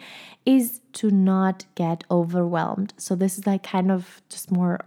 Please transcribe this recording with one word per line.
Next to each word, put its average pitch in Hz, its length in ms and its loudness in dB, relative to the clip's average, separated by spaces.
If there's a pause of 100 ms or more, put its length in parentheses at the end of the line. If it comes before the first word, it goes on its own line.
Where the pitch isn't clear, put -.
(460)
is 254 360 2 (120)
to 214 180 0
not 190 540 2 (100)
get 165 340 -2
overwhelmed. 175 880 0
So - 180 -4
this 185 220 0
is, 196 80 -14
like, 196 180 0
kind 190 280 0
of 185 380 -4
just - 220 -16
more 180 360 0